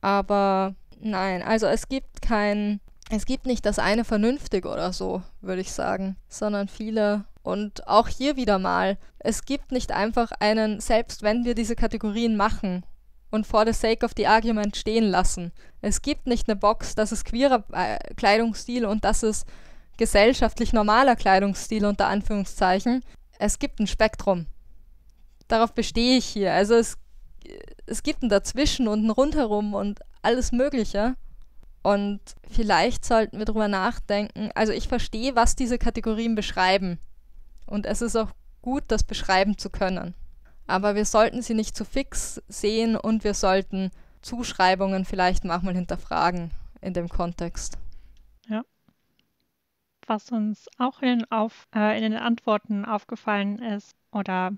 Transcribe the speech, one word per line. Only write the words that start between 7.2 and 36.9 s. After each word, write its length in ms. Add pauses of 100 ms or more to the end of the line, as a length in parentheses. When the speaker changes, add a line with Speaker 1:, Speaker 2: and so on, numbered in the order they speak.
Speaker 1:
Und 440
auch 200
hier 280
wieder 240
mal, 380 (220)
es 260
gibt 260
nicht 200
einfach 480
einen, 400
selbst 440
wenn 220
wir 100
diese 200
Kategorien 600
machen 480 (460)
und 180
for 180
the 80
sake 320
of 120
the 100
argument 480
stehen 340
lassen, 420 (300)
es 200
gibt 260
nicht 220
eine 60
Box, 380
das 180
ist 140
queerer, 460
äh, 260 (180)
Kleidungsstil 680
und 200
das 180
ist 240 (500)
gesellschaftlich 760
normaler 420
Kleidungsstil 680
unter 220
Anführungszeichen. 960 (360)
Es 200
gibt 200
ein 80
Spektrum. 580 (1040)
Darauf 220
bestehe 440
ich 80
hier. 280
Also 220
es, 220 (880)
es 180
gibt 200
ein 60
Dazwischen 580
und 160
ein 60
Rundherum 640
und 260 (220)
alles 320
Mögliche. 640 (680)
Und 380 (280)
vielleicht 540
sollten 340
wir 60
drüber 240
nachdenken. 880
Also 160
ich 160
verstehe, 480
was 220
diese 200
Kategorien 580
beschreiben. 640 (640)